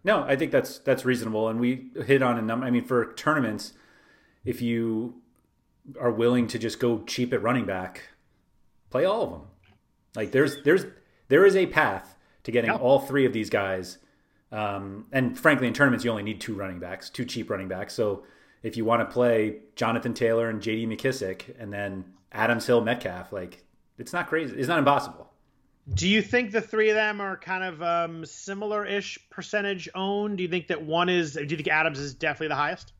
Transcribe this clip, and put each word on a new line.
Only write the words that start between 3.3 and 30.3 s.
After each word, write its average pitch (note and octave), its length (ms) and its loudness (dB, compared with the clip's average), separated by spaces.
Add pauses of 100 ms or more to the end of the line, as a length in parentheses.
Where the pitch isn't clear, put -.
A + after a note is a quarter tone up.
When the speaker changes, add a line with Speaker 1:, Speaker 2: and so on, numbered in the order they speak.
Speaker 1:
if B2 180 -4
you A#2 540 -2 (840)
are A#2+ 120 2
willing A#2+ 360 4
to A#2 100 -6
just - 200 -4
go A#2 260 2
cheap B2 280 -2
at A2 100 0
running A#2 240 0
back, F#2 420 -8 (840)
play C3+ 140 2
all G#3 180 0
of - 80 -2
them. D#2+ 120 -14 (720)
Like, G#2+ 160 -4
there's, C#3 320 2
there's, D3+ 240 4 (420)
there D#3+ 160 8
is F#3+ 120 8
a F#3 100 4
path A2 480 0 (300)
to - 80 -6
getting A#2 180 4
Speaker 2:
Yeah. A3 60 2
Speaker 1:
all C3+ 240 6
three C3+ 260 2
of A#2+ 60 2
these G#2+ 180 -2
guys. F#2+ 480 -2 (540)
Um, G2+ 600 -6
and C3 260 0
frankly, C#3 280 4
in A2 80 0
tournaments, C3 300 4
you A#2+ 60 0
only G#2+ 120 -4
need G#2+ 180 -6
two A2 140 -8
running F#2+ 240 -8
backs, F2+ 320 -12
two B2 160 -8
cheap A2+ 240 -8
running F#2+ 180 -4
backs. F#2 260 -8
So G#2 300 0 (380)
if A2 140 -8
you A2+ 80 -2
wanna A2+ 220 4
play A2+ 520 2 (180)
Jonathan A#2 380 -2
Taylor A#2 360 2
and G#2+ 120 -6
J A2 140 -2
D A2+ 100 -4
McKissick A2 720 -4
and G#2 140 -12
then G2 320 -8 (280)
Adams, A2+ 340 0
Hill, A#2+ 160 6
Metcalf, G2+ 500 -4
like, F#2 320 -10 (340)
it's - 140 -12
not F3 160 -4
crazy. D#3 280 -2
It's C3+ 120 -2
not E3+ 100 2
impossible. C#3 520 2 (640)
Speaker 2:
Do F#2+ 160 0
you G#3+ 140 6
think A#3+ 300 0
the A3 80 0
three A3 300 0
of G#3+ 60 2
them G#3+ 240 0
are G3 160 -6
kind F#3 280 -6
of, E3+ 180 -8
um, E3+ 440 -2
similar-ish G3+ 920 -6 (120)
percentage G3 640 -4
owned? G3+ 440 -2